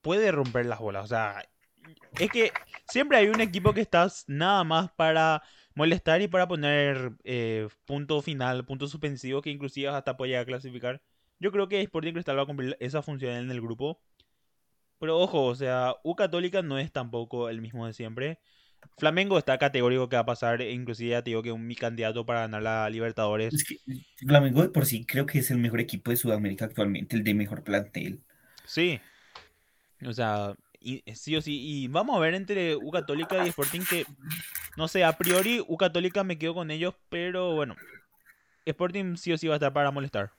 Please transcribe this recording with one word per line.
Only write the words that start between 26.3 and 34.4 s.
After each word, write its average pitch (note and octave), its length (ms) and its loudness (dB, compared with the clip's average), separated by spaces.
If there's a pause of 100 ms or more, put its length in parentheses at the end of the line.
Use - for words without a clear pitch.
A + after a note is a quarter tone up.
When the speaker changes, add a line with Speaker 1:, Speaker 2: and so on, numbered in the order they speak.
Speaker 2:
actualmente, G2+ 500 -2
el G#2+ 80 2
de G#2 120 2
mejor G#2 280 -2
plantel. - 580 -4 (440)
Speaker 1:
Sí. D#3+ 340 0 (1040)
O B2 100 -8
sea, G#2 420 -2 (240)
y, C3 240 -10 (100)
sí D3+ 220 -6
o D3+ 60 0
sí. D3 200 -6
Y C#3 280 -6
vamos G#3+ 260 0
a F#3 40 2
ver D#3+ 140 4
entre F#3 420 -2
U C#3+ 140 -6
Católica E3 560 0
y E3+ 40 2
Sporting D#3 380 -2
que, F3 180 0 (720)